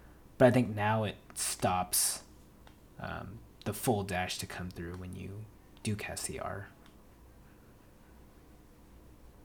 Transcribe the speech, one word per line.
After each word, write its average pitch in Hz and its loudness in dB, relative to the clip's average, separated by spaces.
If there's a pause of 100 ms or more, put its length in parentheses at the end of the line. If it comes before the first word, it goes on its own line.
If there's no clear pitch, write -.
(380)
But 127 12
I 120 10
think 113 4
now 107 2
it 98 -2 (180)
stops, - 0 (760)
um, 85 -8 (260)
the 107 -2
full 104 0
dash 90 -2
to - -6
come 90 -8
through 87 -8
when 92 -8
you 95 -10 (380)
do 107 0
cast - -8
the - -6
R. 98 -6 (2750)